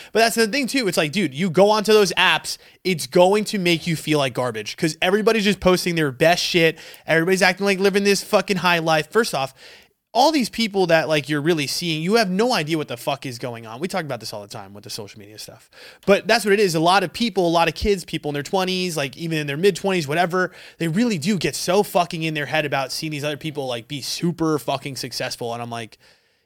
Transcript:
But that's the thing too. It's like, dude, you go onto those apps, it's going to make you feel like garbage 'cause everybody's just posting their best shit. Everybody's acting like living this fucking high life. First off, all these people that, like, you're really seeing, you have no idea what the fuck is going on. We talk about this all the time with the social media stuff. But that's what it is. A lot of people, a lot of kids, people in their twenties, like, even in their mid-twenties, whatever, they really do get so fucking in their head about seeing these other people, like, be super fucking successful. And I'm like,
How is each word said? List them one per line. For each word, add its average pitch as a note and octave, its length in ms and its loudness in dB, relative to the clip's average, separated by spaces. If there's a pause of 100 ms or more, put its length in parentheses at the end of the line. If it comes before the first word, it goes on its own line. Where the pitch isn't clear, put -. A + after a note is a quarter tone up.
(140)
But G#3 60 4
that's A3+ 160 4
the A3+ 120 2
thing B3+ 200 -2
too. C4+ 200 -2
It's - 100 0
like, D#3 140 0
dude, E3 220 0
you E3+ 160 -2
go F#3 200 6
onto G#3+ 220 2
those G#3 220 6
apps, E3+ 440 2 (280)
it's F#3 220 -2
going F#3+ 380 4
to G#3 140 -4
make E3+ 280 0
you E3 100 0
feel D3+ 220 0
like C3+ 140 0
garbage A2+ 440 -4
'cause D#3 240 -2
everybody's G#3 420 2
just G3+ 160 2
posting F3+ 360 2
their D#3 180 0
best D#3+ 300 4
shit. E3 340 2 (280)
Everybody's E3 360 2
acting F#3 240 2
like G3 140 0
living G3 260 2
this G3+ 180 0
fucking F#3+ 340 0
high F3 220 2
life. D#3+ 320 0
First A3+ 240 0
off, C3+ 180 -6 (600)
all C#4+ 200 4
these C4 160 0
people G3 380 0
that, D#3+ 200 2
like, D3+ 220 0
you're D3+ 120 0
really D3+ 260 0
seeing, D#3+ 360 -4
you F#3+ 120 0
have A3 140 2
no A3 240 0
idea E3 240 -2
what D3 120 -6
the B2 80 -8
fuck - 280 -6
is A#2+ 140 -10
going A#2 260 -10
on. A2+ 140 -14
We F3 80 -6
talk F3+ 160 -6
about C3 160 -8
this A2 140 -12
all G#2 80 -10
the G2+ 80 -16
time G2 240 -16
with G#2 100 -18
the G#2 60 -16
social G#2+ 280 -14
media G#2 220 -20
stuff. - 300 -20 (360)
But F#3 220 4
that's G#3+ 160 4
what G3 100 4
it G#3 60 4
is. F#3 160 2
A D#3+ 60 2
lot F#3+ 220 4
of - 100 -6
people, G3 340 0
a - 20 4
lot E3 200 2
of D#3 60 -6
kids, G3+ 280 -2
people - 260 -6
in C#3+ 40 -4
their C#3+ 100 -4
twenties, F#3 540 -2
like, C#3 180 -4
even E3 220 -4
in D3+ 100 -4
their C#3+ 80 -4
mid-twenties, F3+ 540 0
whatever, F3+ 420 0 (280)
they E3 100 0
really G#3+ 280 0
do F3+ 200 -2
get D3 180 -2
so F#3 260 0
fucking E3+ 420 -2
in D#3+ 100 -2
their D3 140 -4
head D3+ 180 0
about C#3 260 -4
seeing - 180 -6
these C#3+ 140 -6
other D3+ 140 -4
people, C#3+ 300 -8
like, B2 200 -8
be C#3 140 -8
super D#3+ 580 -2
fucking C#3 380 -6
successful. B2 560 -8
And A#2+ 100 -8
I'm A#2+ 60 -10
like, A#2 280 -10 (480)